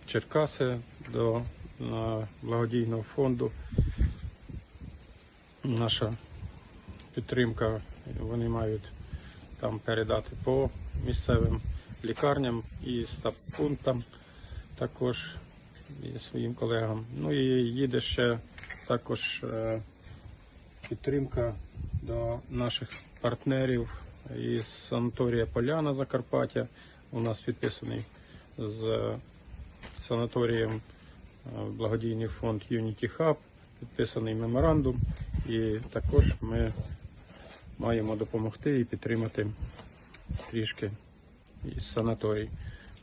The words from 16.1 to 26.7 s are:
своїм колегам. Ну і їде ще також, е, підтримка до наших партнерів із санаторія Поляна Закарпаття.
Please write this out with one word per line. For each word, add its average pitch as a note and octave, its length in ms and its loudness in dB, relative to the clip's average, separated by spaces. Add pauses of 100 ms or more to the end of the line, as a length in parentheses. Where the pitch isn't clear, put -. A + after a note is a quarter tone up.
своїм A#2+ 340 -2
колегам. A2+ 520 0 (120)
Ну D3+ 140 0
і C#3 120 4 (220)
їде B2 340 2
ще A#2+ 400 4 (480)
також, - 560 0
е, A2+ 380 -2 (1080)
підтримка B2 640 0 (460)
до A#2 380 -2 (100)
наших A#2+ 400 -2 (320)
партнерів B2+ 800 2 (380)
із A#2 280 0
санаторія A#2+ 800 0
Поляна C#3+ 480 2
Закарпаття. B2+ 760 0 (440)